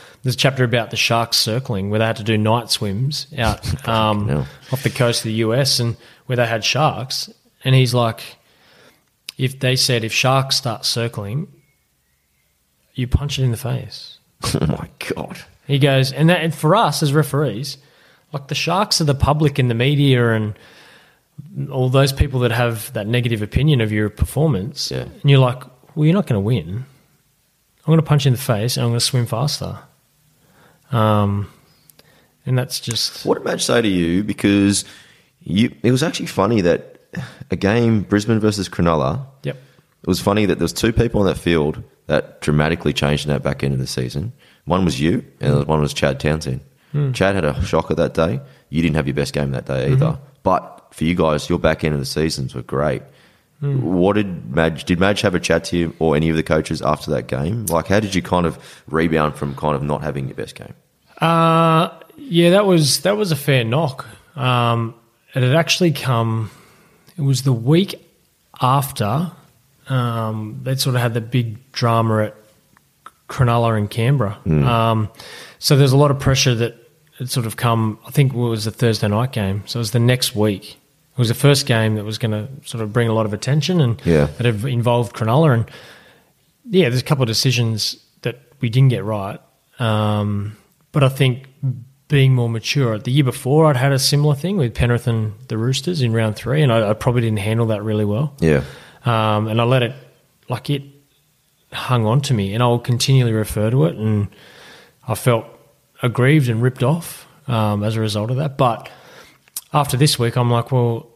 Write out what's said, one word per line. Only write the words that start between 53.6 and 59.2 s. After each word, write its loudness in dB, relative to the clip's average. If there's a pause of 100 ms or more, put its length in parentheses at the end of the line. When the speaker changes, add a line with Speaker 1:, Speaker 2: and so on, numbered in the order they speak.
Speaker 1:
Mm. -2
Speaker 2:
What 2
did -4
Madge, 0
did 0
Madge 2
have 0
a 2
chat 0
to -4
you 0
or 2
any 2
of 0
the 0
coaches -2
after -2
that -4
game? -4
Like, -2
how 2
did -4
you -2
kind 0
of -4 (300)
rebound 0